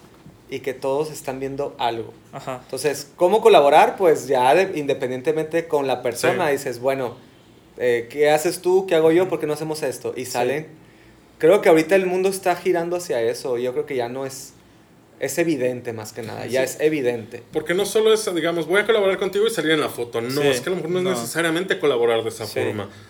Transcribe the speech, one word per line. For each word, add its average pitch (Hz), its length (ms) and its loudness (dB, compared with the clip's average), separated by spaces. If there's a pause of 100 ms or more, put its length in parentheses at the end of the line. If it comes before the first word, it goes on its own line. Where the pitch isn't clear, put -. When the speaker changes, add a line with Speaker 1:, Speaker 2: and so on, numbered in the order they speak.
(500)
Speaker 1:
y 131 100 -8
que 135 140 -6
todos 143 360 -2
están 135 300 -10
viendo 135 380 -6
algo? 113 340 -4 (200)
Speaker 2:
Ajá. 135 320 -10
Speaker 1:
Entonces, 135 520 -6
¿cómo 190 240 2
colaborar? 190 560 8
Pues 143 320 2
ya 131 260 4
de, 175 240 2
independientemente 147 880 -4
con 143 200 -2
la 127 160 -2
persona, 151 440 -2
Speaker 3:
Sí. 143 60 2
Speaker 1:
dices, 127 260 -4
bueno, 131 380 -4 (640)
eh, 120 320 0
¿qué 147 200 2
haces 165 300 0
tú? 185 260 2
¿Qué 180 80 2
hago 160 180 6
yo? 185 160 4
¿Por 165 120 -4
qué 156 60 -2
no 151 80 -2
hacemos 156 280 -6
esto? 120 340 -6
Y 123 100 -8
Speaker 2:
Sí. - 60 -12
Speaker 1:
salen. 131 340 -2 (720)
Creo 185 220 6
que 208 80 4
ahorita 160 280 6
el 190 100 2
mundo 185 220 0
está 185 280 -2
girando 175 400 -2
hacia 156 260 -4
eso. 120 360 -2
Yo 123 140 -4
creo 147 140 -4
que 147 80 -8
ya 120 140 -2
no 135 180 -8
es, - 280 -14 (680)
es 139 180 -4
evidente 127 540 -2
más 110 200 -12
que 120 100 -12
nada. 107 240 -10
Ya 131 200 0
Speaker 2:
Sí. - 80 -8
Speaker 1:
es - 60 -14
evidente. 120 720 -2
Speaker 3:
Porque 156 220 -4
no 190 120 0
solo 220 260 2
es, 214 220 0
digamos, 170 320 -2
voy 185 140 2
a 208 60 -2
colaborar 196 320 2
contigo 202 280 0
y 220 40 2
salir 160 200 -2
en 156 100 4
la 120 80 -2
foto. 117 320 -6
No, 131 220 -2
Speaker 2:
Sí. 143 60 4
Speaker 3:
es 127 120 2
que 165 80 -6
a - 20 -4
lo 190 60 -2
mejor 160 140 -6
no 180 80 0
es 180 60 -2
Speaker 2:
No. 185 60 0
Speaker 3:
necesariamente 170 680 -2
colaborar 117 460 2
de 110 60 -4
esa 110 160 -10
Speaker 2:
Sí. 131 140 -6
Speaker 3:
forma. 104 280 -4 (220)